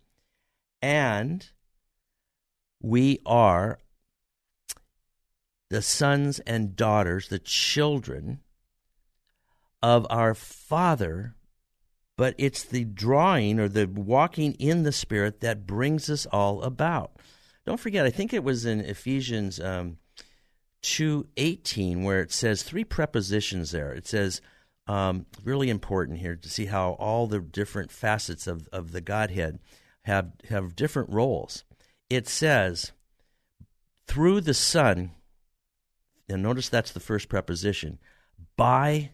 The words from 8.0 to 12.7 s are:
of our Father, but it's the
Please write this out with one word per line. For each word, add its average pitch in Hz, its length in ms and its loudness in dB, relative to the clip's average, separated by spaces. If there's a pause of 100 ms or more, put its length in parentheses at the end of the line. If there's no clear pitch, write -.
of 120 280 6
our 113 240 4
Father, 120 1000 -2 (800)
but 127 220 2
it's 139 260 -2
the 123 200 -2